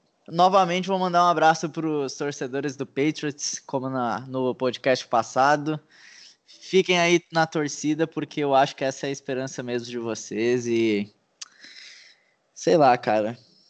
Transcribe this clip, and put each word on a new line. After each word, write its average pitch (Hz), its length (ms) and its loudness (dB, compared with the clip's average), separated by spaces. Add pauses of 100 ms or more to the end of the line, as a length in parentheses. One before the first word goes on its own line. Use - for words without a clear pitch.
(280)
novamente, 180 580 2
vou 190 120 0
mandar 175 260 2
um 175 40 6
abraço 160 400 4
pros 151 460 -4
torcedores 139 600 -6
do 131 100 -6
Patriots, 147 720 -4
como 131 320 -6
na, 120 380 -4
no 127 260 -2
podcast 127 540 -2
passado. 143 720 2 (680)
Fiquem 180 540 0
aí 170 200 4 (120)
na 160 160 0
torcida, 151 580 -4
porque 151 340 -8
eu 143 140 2
acho 139 220 4
que - 80 -6
essa 135 220 -4
é - 20 -4
a 139 40 -4
esperança 131 480 -8
mesmo 120 280 -6
de 120 100 -8
vocês 117 720 -2
e, 110 440 0 (1400)
sei 180 220 2
lá, 131 200 6
cara. 110 400 0 (340)